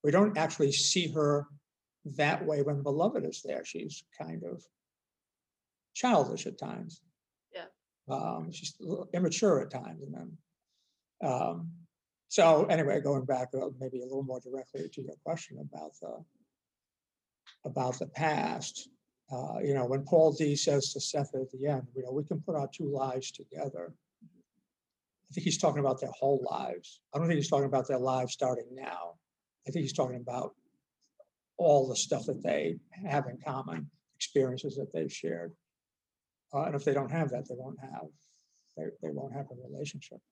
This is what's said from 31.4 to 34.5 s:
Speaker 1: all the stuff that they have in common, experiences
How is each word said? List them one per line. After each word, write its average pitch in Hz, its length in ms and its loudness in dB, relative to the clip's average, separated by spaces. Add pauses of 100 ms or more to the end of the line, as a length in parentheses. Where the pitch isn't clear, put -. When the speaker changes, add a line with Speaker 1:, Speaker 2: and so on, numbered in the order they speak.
Speaker 1:
all 147 320 8
the 120 80 -2
stuff - 300 -2
that - 160 -4
they 165 340 2 (320)
have 139 180 0
in 123 120 -10
common, 131 500 -6 (260)
experiences 131 600 0